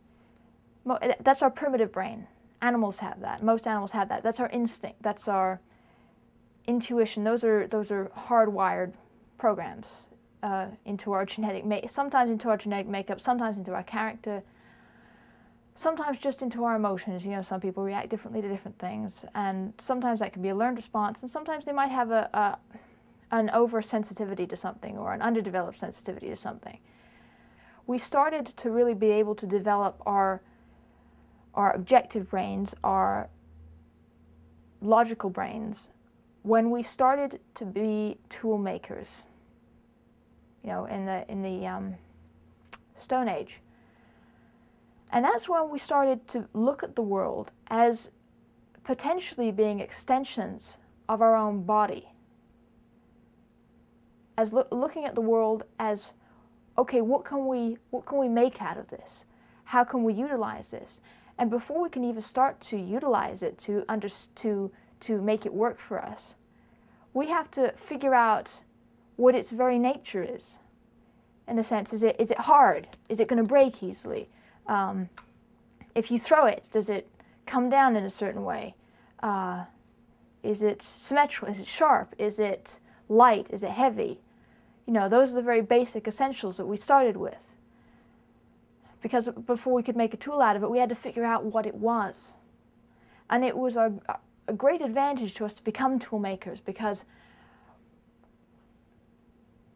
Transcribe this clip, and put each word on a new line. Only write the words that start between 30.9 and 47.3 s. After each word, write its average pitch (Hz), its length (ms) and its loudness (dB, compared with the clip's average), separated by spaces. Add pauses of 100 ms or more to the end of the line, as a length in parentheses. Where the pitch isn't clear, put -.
our 202 180 4
objective 208 580 2
brains, 196 540 -4
our 196 440 0 (1500)
logical 220 500 4
brains, 214 600 -8 (520)
when 226 280 4
we 240 140 -2
started 277 560 0 (140)
to - 100 -12
be 214 540 -2 (100)
tool 220 300 -2
makers, - 640 -8 (1400)
you 226 80 -12
know, 185 140 -6
in 196 220 -8
the, 190 220 -6
in 196 140 -8
the, 185 240 -6
um, 190 280 -8 (1000)
Stone 254 340 -2
Age. 160 320 -8 (1500)
And 240 140 2
that's 453 240 2
when 320 220 0
we 294 80 -6
started 269 500 2
to 226 240 -6
look 240 300 0
at - 140 -8
the 240 60 2
world 196 500 -2 (160)